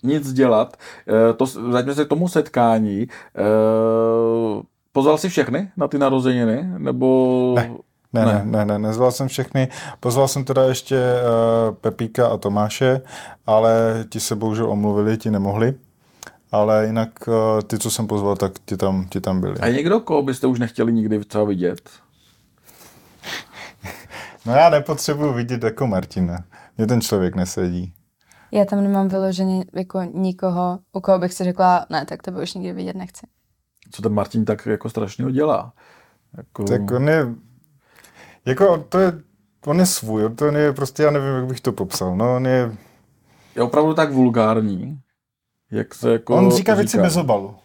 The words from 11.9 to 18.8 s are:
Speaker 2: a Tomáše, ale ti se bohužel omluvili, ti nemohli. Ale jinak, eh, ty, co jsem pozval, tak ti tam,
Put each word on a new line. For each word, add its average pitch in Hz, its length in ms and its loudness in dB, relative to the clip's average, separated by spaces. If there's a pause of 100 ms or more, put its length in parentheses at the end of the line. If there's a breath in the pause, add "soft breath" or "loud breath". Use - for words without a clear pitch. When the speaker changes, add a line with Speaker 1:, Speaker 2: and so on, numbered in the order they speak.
Speaker 2:
a 110 80 0
Tomáše, 104 640 0 (460 loud breath)
ale 113 600 2
ti 113 120 -8
se - 160 -4
bohužel 110 340 -2
omluvili, 104 460 0
ti 110 140 -4
nemohli. 107 440 0 (760 loud breath)
Ale 107 340 2
jinak, 110 220 -2 (200)
eh, 110 340 2
ty, 110 160 -6
co 110 120 -4
jsem 110 160 -4
pozval, 101 300 0
tak 95 160 -2 (120)
ti 98 120 -6
tam, 95 320 0